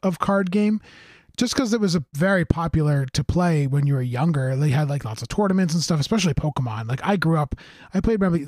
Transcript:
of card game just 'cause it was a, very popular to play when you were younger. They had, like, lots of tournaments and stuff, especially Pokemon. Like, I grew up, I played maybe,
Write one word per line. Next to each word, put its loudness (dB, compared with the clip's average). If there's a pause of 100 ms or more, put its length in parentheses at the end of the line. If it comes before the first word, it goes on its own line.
of 0
card 0
game 2 (560)
just -2
'cause 2
it 0
was 2
a, -2 (120)
very 2
popular 2
to -2
play 0
when 0
you 2
were 0
younger. -2
They 0
had, 0
like, -4
lots -8
of -10
tournaments 0
and 0
stuff, 0
especially 0
Pokemon. -4
Like, -4
I 0
grew 0
up, -2 (400)
I -2
played 0
maybe, 0